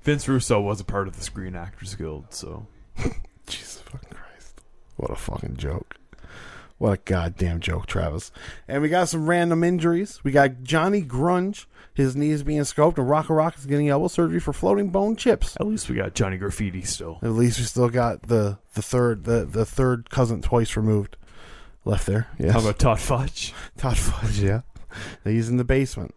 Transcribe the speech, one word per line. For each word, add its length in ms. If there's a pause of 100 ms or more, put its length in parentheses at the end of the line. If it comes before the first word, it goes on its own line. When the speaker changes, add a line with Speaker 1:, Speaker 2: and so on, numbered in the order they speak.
Speaker 1:
Vince 240
Russo 340
was 180
a 60
part 220
of 100
the 60
Screen 320
Actors 400
Guild, 360
so. 360 (280)
<laughs> 520
Speaker 2:
Jesus 340
fucking 300
Christ. 500 (360)
What 120
a 60
fucking 420
joke. 380 (840)
What 160
a 100
goddamn 560
joke, 280
Travis. 440 (360)
And 160
we 60
got 200
some 180
random 360
injuries. 600
We 80
got 300
Johnny 400
Grunge. 640 (300)
His 200
knees 280
being 180
scoped, 360
and 120
Rocco 240
Rock 240
is 80
getting 240
elbow 200
surgery 320
for 120
floating 360
bone 260
chips. 460
Speaker 1:
At 60
least 220
we 60
got 180
Johnny 240
Graffiti 440
still. 420
Speaker 2:
At 80
least 260
we 80
still 240
got 340
the, 360 (140)
the 80
third, 420
the, 220
the 200
third 440
cousin 320
twice 340
removed 400 (720)
left 200
there. 220 (100)
Yes. 140
Speaker 1:
How 80
about 200
Todd 200
Fudge? 540 (240)
Speaker 2:
Todd 200
Fudge, 420
yeah. 220 (640)
He's 260
in 60
the 80
basement. 540